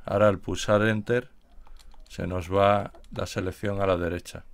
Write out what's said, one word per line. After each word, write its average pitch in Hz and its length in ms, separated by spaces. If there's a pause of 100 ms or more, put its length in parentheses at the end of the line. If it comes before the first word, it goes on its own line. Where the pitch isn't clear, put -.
ahora 101 220
al 95 120
pulsar 104 420
Enter, 110 480 (800)
se - 160
nos 90 260
va 101 420 (180)
la 90 160
selección 98 520
a 98 60
la 92 120
derecha. 87 560